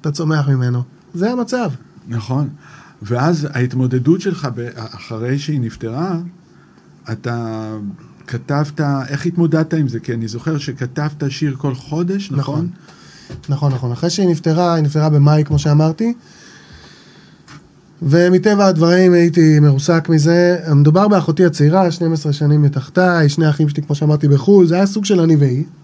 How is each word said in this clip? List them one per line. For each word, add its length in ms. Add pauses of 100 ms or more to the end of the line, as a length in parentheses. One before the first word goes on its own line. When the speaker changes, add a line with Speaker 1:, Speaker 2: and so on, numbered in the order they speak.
Speaker 1:
אתה 100
צומח 380
ממנו. 340 (300)
זה 180
המצב. 400 (360)
Speaker 2:
נכון. 420 (520)
ואז 520
ההתמודדות 680
שלך, 340
ב-, 200
אחרי 640
שהיא 220
נפטרה, 580 (920)
אתה 680 (500)
כתבת, 540 (260)
איך 180
התמודדת 480
עם 140
זה? 120
כי 140
אני 140
זוכר 300
שכתבת 720
שיר 280
כל 180
חודש, 560
נכון? 240
Speaker 1:
נכון. 140 (800)
נכון, 240
נכון. 180
אחרי 180
שהיא 200
נפטרה, 440
היא 100
נפטרה 260
במאי, 360
כמו 140
שאמרתי, 540 (1900)
ומטבע 640
הדברים 480
הייתי 460
מרוסק 500
מזה. 500 (160)
מדובר 320
באחותי 380
הצעירה, 460
שנים 220
עשר 180
שנים 300
מתחתיי, 680
שני 200
אחים 200
שלי, 140
כמו 120
שאמרתי, 320
בחו"ל, 400
זה 80
היה 100
סוג 200
של 140
אני 160
והיא. 280 (200)